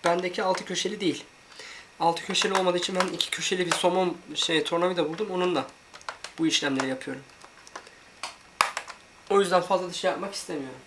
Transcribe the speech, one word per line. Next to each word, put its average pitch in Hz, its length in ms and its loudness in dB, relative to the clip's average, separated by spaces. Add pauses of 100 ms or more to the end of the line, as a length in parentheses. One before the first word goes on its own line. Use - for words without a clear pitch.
Bendeki 180 380 2
altı 185 220 0
köşeli 190 340 -4
değil. 170 240 0 (760)
Altı 165 260 2
köşeli 196 280 2
olmadığı 185 240 4
için 185 180 -2
ben 185 120 2
iki - 220 -2
köşeli 185 360 -2
bir 170 60 0
somon, 180 460 2 (180)
şey, 156 280 2
tornavida 170 460 2
buldum. 190 220 -4
Onunla 180 360 0 (720)
bu 160 80 4
işlemleri 135 400 2
yapıyorum. - 360 -6 (2000)
O 196 100 6
yüzden 180 220 4
fazla 185 280 0
da 165 40 -8
şey 185 180 0
yapmak 101 220 -6
istemiyorum. 139 540 -8